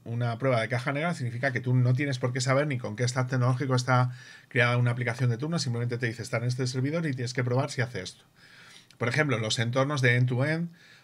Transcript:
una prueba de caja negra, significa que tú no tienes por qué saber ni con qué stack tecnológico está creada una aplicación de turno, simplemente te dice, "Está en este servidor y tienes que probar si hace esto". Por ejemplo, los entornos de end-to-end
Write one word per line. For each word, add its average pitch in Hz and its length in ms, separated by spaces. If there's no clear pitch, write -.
una 117 340
prueba 131 220
de 110 80
caja 123 240
negra, 160 200
significa 127 400
que 113 80
tú 127 140
no 123 180
tienes 135 260
por 127 140
qué 131 80
saber 135 260
ni 135 120
con 104 180
qué 123 100
stack 127 220
tecnológico 127 460
está 127 380
creada 120 320
una 123 140
aplicación 120 360
de 117 80
turno, 156 220
simplemente 120 400
te 123 80
dice, 110 160
"Está 117 160
en 117 60
este 123 220
servidor 139 380
y 147 80
tienes 123 220
que 127 100
probar 131 260
si 127 120
hace 98 180
esto". - 240
Por 117 120
ejemplo, 127 300
los 107 200
entornos 131 420
de 123 160
end-to-end 143 540